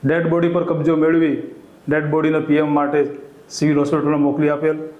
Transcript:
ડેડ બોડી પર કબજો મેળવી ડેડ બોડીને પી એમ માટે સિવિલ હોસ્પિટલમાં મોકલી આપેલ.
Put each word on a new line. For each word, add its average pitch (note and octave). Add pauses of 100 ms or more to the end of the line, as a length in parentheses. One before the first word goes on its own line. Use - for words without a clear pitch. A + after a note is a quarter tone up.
ડેડ E3
બોડી E3+
પર E3+
કબજો D#3+
મેળવી D#3 (520)
ડેડ D3+
બોડીને D#3
પી D3+
એમ D3+
માટે C#3+ (500)
સિવિલ D3
હોસ્પિટલમાં D3+
મોકલી D3
આપેલ. D3+ (220)